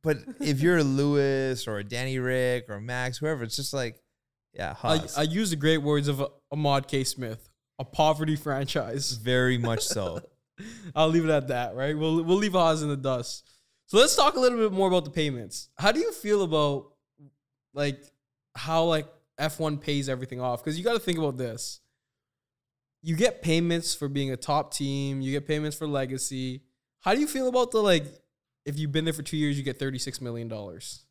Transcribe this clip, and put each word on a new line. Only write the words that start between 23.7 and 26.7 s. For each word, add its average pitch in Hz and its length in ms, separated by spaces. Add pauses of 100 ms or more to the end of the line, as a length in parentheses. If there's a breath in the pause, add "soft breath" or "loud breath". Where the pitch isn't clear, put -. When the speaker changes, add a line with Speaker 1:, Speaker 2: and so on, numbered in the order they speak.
Speaker 2:
for 143 140
being 139 220
a 131 60
top 147 360
team. 139 480
You 135 120
get 143 160
payments 151 280
for 160 120
legacy. 131 760 (380)